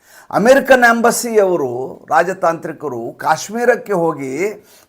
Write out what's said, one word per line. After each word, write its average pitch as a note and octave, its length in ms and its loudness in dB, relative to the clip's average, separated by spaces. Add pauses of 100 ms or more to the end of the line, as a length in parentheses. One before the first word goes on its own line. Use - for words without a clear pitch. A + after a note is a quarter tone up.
(320)
ಅಮೆರಿಕನ್ B3+ 520 4
ಎಂಬಸಿಯವರು, G#3 1300 0
ರಾಜತಾಂತ್ರಿಕರು D#3 1040 -4
ಕಾಶ್ಮೀರಕ್ಕೆ G#3 800 -4
ಹೋಗಿ D#3+ 560 -4 (400)